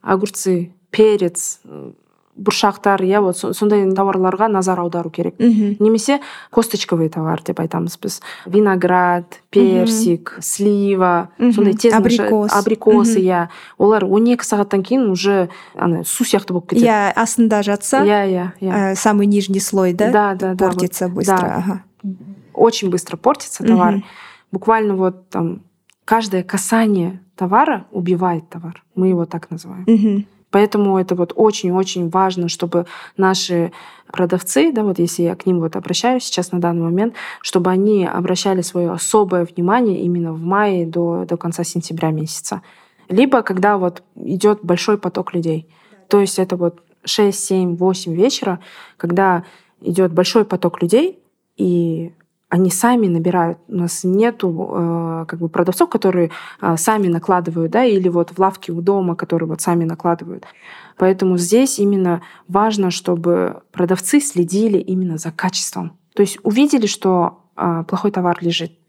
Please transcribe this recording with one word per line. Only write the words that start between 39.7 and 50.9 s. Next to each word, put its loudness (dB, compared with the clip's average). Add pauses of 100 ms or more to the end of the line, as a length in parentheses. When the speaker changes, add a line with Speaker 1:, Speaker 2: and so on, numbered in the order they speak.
Speaker 1:
именно -2
в -10
мае 0
до, -2
до -2
конца -6
сентября -4
месяца. -8 (480)
Либо 2
когда 0
вот -4 (100)
идет 0
большой 0
поток -6
людей. -4 (420)
То 4
есть -2
это -2
вот -4 (200)
шесть, 0
семь, 0
восемь -2
вечера, 0 (360)
когда 0 (380)
идет 0
большой 2
поток -4
людей, 2 (380)